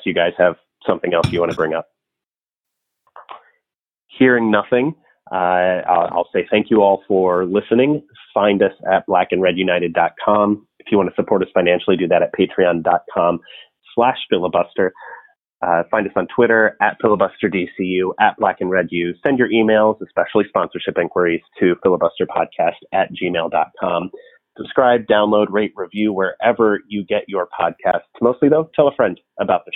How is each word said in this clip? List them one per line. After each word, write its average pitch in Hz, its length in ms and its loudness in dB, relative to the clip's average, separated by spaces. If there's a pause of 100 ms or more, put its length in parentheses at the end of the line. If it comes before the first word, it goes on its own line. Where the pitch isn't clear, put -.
you 92 80 -2
guys 85 240 0
have 87 180 2 (320)
something 90 260 -2
else 82 180 0
you 87 100 -2
wanna 85 120 -2
bring 78 200 -2
up. 80 160 -8 (2250)
Hearing 123 420 2
nothing, 123 460 0 (360)
uh, - 40 -8 (520)
I'll, 85 240 2
I'll 87 220 -4
say 90 160 -2
thank 104 220 0
you 110 100 4
all 98 260 2
for 92 380 2
listening. 120 560 0 (320)
Find 101 300 2
us 95 100 2 (180)
at 95 140 2
black 92 260 2
and 90 100 0
red 90 160 2
united 87 360 -2
dot 85 200 0 (100)
com. 104 440 0 (120)
If - 120 -20
you 104 60 4
wanna 92 180 0
support 95 280 0
us - 100 -6
financially, 90 440 2
do 87 100 -2
that 85 160 2
at 98 100 -2
patreon 90 500 0
dot 87 200 0 (100)
com 87 260 0 (540)
slash 123 240 0 (120)
filibuster. 90 640 -2 (680)
Uh, 85 300 0
find 107 160 0
us - 80 -10
on 90 180 -2
Twitter 113 480 2
at 104 200 0
filibuster 101 460 0
D 90 300 -2
C 98 60 -6
U, 92 360 -2
at 104 180 2
black 95 240 -2
and 92 100 -4
red 90 180 0
U. 87 240 -4 (100)
Send 139 140 0
your 123 120 0
emails, 110 520 2
especially 95 460 -2
sponsorship - 500 -4
inquiries, 85 440 -2 (180)
to 90 160 2 (100)
filibusterpodcast 85 920 -2 (160)
at 95 200 -2
gmail 85 380 -4
dot 78 160 -2 (120)
com. 90 300 -4 (480)
Subscribe, 120 480 0
download, 107 440 2
rate, 101 260 -2
review 104 360 -4
wherever 104 760 0
you 104 180 -8
get 104 220 -4
your 92 200 -4 (100)
podcasts. 87 440 -2 (200)
Mostly, 123 280 2
though, 160 260 0
tell 147 120 4
a 139 80 -2
friend 98 240 -2 (200)
about 98 260 -2
the - 100 -18